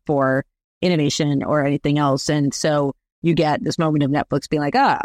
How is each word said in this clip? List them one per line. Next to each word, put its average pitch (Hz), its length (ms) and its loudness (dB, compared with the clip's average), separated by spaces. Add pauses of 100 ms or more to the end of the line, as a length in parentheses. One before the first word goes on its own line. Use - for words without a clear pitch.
for 135 380 0 (380)
innovation 147 640 0
or 147 200 0
anything 143 340 0
else. 139 300 0
And 147 240 0
so 147 440 -2 (260)
you 165 120 2
get 151 280 0
this - 160 -4
moment 156 240 2
of 135 80 0
Netflix 143 380 -2
being 151 140 -2
like, 143 120 -2
"Ah, 240 300 2